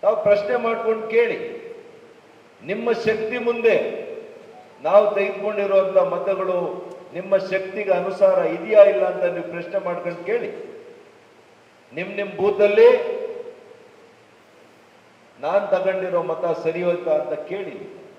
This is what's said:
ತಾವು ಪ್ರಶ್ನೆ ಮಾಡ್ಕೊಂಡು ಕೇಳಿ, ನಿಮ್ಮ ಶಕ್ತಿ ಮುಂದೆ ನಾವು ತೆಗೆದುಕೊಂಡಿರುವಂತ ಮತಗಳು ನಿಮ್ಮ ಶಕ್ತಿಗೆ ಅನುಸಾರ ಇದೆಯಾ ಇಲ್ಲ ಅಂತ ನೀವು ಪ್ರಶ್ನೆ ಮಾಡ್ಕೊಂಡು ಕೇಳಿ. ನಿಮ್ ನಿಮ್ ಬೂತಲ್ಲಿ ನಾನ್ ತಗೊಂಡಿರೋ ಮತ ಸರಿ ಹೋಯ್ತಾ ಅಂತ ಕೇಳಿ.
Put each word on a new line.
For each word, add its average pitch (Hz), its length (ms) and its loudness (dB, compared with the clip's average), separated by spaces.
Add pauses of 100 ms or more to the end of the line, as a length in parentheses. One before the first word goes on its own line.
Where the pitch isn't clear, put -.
ತಾವು 208 200 2
ಪ್ರಶ್ನೆ 208 340 2
ಮಾಡ್ಕೊಂಡು 226 520 -2
ಕೇಳಿ, - 560 -2 (1000)
ನಿಮ್ಮ 233 260 -4
ಶಕ್ತಿ 220 460 -2
ಮುಂದೆ 233 640 0 (800)
ನಾವು 208 320 4
ತೆಗೆದುಕೊಂಡಿರುವಂತ 196 800 0
ಮತಗಳು 180 880 -2 (300)
ನಿಮ್ಮ 190 220 -2
ಶಕ್ತಿಗೆ 190 560 -2
ಅನುಸಾರ 190 540 2
ಇದೆಯಾ 202 380 6
ಇಲ್ಲ - 200 4
ಅಂತ 180 200 -2
ನೀವು 175 260 -4
ಪ್ರಶ್ನೆ 180 340 -6
ಮಾಡ್ಕೊಂಡು 170 400 -6
ಕೇಳಿ. - 500 -6 (1200)
ನಿಮ್ 190 220 -10
ನಿಮ್ 202 160 -6
ಬೂತಲ್ಲಿ 208 840 6 (2250)
ನಾನ್ 180 300 0
ತಗೊಂಡಿರೋ 185 520 -2
ಮತ 165 360 -4
ಸರಿ 165 240 -4
ಹೋಯ್ತಾ 175 280 -2
ಅಂತ 151 220 0
ಕೇಳಿ. - 720 -10 (140)